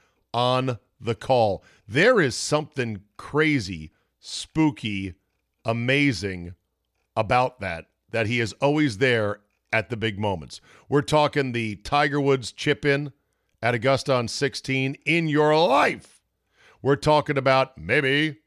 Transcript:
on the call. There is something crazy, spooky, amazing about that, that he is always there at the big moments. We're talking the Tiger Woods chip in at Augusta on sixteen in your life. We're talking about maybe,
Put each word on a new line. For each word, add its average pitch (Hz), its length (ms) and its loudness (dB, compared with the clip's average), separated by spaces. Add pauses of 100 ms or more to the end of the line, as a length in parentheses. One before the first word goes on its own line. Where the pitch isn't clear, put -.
(340)
on 127 440 0 (240)
the 110 140 -4
call. 110 480 0 (240)
There 185 340 4
is 131 140 0
something 123 680 -4 (140)
crazy, 113 760 -2 (280)
spooky, 107 960 -2 (500)
amazing 117 880 -2 (640)
about 123 460 0
that, 85 240 -8 (260)
that 113 160 0
he 120 120 0
is 107 220 -2
always 143 380 2
there 113 400 0 (340)
at 110 160 -2
the 120 80 -8
big 104 220 -4
moments. 92 420 -6 (280)
We're 143 120 2
talking 143 520 0
the 110 240 -4
Tiger 147 440 0
Woods 135 300 0
chip 147 340 -2
in 143 280 0 (500)
at 120 100 2
Augusta 131 400 0
on 120 140 0
sixteen 135 680 -4 (100)
in 165 220 0
your 151 300 2
life. 196 640 0 (580)
We're 139 160 2
talking 147 420 2
about 135 380 2
maybe, 143 720 0